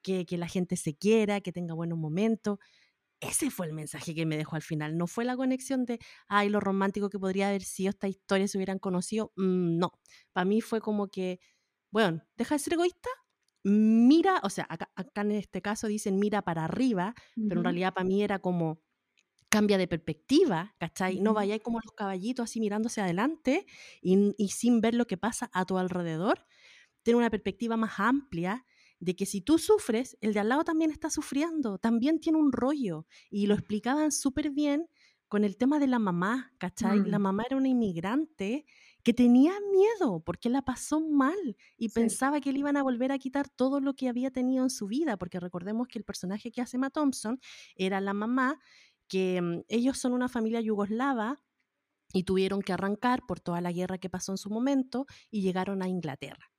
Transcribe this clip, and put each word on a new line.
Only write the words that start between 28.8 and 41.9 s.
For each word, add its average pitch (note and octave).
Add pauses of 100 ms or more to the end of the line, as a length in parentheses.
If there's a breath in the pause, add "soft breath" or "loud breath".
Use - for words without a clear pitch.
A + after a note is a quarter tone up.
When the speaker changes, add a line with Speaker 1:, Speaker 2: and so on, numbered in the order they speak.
Speaker 1:
de F3+
que G3
si G3
tú D#4+
sufres, C4
el G#3+
de G#3
al G#3
lado D4
también D#4+
está D4+
sufriendo, C#4+
también B3
tiene D#4+
un C#4+
rollo. B3 (240 soft breath)
Y G3+
lo G#3
Speaker 2:
Mm. -
Speaker 1:
explicaban C4+
súper D4
bien D4 (400 soft breath)
con G#3
el G3+
tema C#4+
de C#4
la B3
mamá, G3+
¿cachai? G#3
Speaker 2:
Mm. -
Speaker 1:
La F#3
mamá G3+
era C4+
una C4+
inmigrante A3+ (380 soft breath)
que A#3+
tenía B3 (200)
miedo F#4
porque F3
la C4
pasó D4
mal D4+ (200 soft breath)
y A3+
Speaker 2:
Sí. -